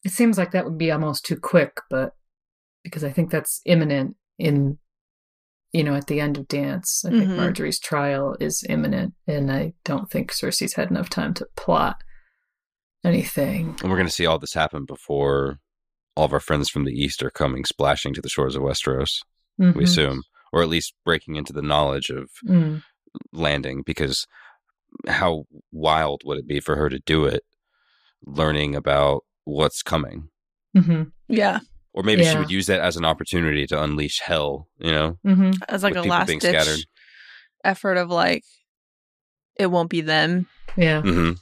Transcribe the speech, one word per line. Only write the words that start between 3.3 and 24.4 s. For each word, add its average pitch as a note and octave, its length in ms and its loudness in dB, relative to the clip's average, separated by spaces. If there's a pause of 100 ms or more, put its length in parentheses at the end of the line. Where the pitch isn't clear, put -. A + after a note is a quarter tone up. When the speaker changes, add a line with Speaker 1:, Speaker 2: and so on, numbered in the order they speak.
Speaker 1:
that's - 340 -4
imminent D3+ 520 2 (220)
in, C#3+ 400 2 (920)
you E3 120 2
know, C#3+ 100 0
at C#3+ 120 -4
the D3 140 0
end D3 180 0
of C#3 100 -12
Dance. - 580 -4
I F3 40 -2
think A3 140 -2
Speaker 2:
Mm-hmm. F#3+ 120 -2
Speaker 1:
Marjorie's E3+ 440 -2
trial C#3 600 -2
is - 280 -4
imminent, - 460 -2 (120)
and C#3+ 240 -2
I D3 220 -2 (120)
don't - 260 -4
think - 220 -4
Cersei's - 420 -4
had - 160 -2
enough F3 180 -2
time D#3+ 260 -4
to - 120 -8 (100)
plot - 400 0 (1080)
anything. G2+ 760 0
Speaker 3:
And F#2 80 -2
we're F#2 60 2
gonna F2+ 140 2
see E2+ 160 0
all D#2+ 120 4
this C#2+ 160 -10
happen D#2 300 -2
before C#2 760 -2 (560)
all D#2 120 4
of C2+ 60 0
our C#2+ 80 2
friends D2 280 0
from D2 160 -2
the C2+ 80 -2
East C2+ 300 -2
are C2+ 80 -4
coming C2 340 -2
splashing C#2+ 500 0
to - 60 -8
the - 80 -10
shores C2+ 280 -2
of C2+ 60 -2
Westeros, C2+ 580 -2 (400)
Speaker 1:
Mm-hmm. F3+ 180 6
Speaker 3:
we - 60 4
assume, C#2+ 380 2 (300)
or F2 100 4
at E2 60 2
least E2 260 -2 (100)
breaking D#2 320 -2
into C#2+ 160 -8
the C#2+ 100 -6
knowledge D2 480 0
of C2+ 200 -10 (160)
Speaker 1:
Mm. D#3+ 360 2 (500)
Speaker 3:
landing, C#2 520 -2
because C#2+ 420 -4 (840)